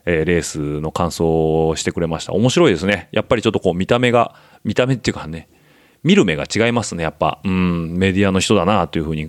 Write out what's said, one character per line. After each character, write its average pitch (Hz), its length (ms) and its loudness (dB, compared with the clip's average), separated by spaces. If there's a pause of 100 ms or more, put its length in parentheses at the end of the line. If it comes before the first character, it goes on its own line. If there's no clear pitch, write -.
え 82 160 0
ー、 - 20 0
レ 87 140 2
ー 78 40 -2
ス 73 380 -6
の 78 120 -8
感 87 180 -2
想 80 580 0
を 80 80 -2
し - 60 -10
て 90 100 -4
く - 80 -4
れ 85 60 -2
ま 80 140 -6
し - 40 -10
た。 82 80 -10
面 104 160 2
白 165 220 2
い - 20 2
で 82 60 -2
す 90 80 0
ね。 98 260 2
や 104 80 0
っ - 60 -6
ぱ 123 100 0
り 107 60 -4
ち - 60 0
ょ - 20 2
っ - 20 -8
と 98 80 -2
こ 90 120 0
う、 - 20 -2
見 90 120 -2
た 120 120 2
目 123 140 2
が、 120 220 2 (280)
見 107 120 -4
た 127 120 2
目 135 80 0
っ - 20 -4
て 110 140 -4
い - 20 -4
う - 20 -4
か - 120 -12
ね、 80 220 -12 (560)
見 180 120 6
る 175 100 6
目 80 100 0
が 71 80 -6
違 110 240 0
い 120 40 0
ま 120 120 0
す - 100 -8
ね、 85 80 -4
や 78 80 0
っ - 80 -18
ぱ。 - 260 0
う 98 60 -2
ん、 87 460 0
メ 95 160 2
デ 95 80 0
ィ 101 80 4
ア - 20 2
の 95 100 0
人 110 140 2
だ 92 100 2
な 92 240 2
と - 100 -4
い - 20 -2
う 78 40 -4
ふ 76 40 -6
う 80 80 -4
に 76 120 -6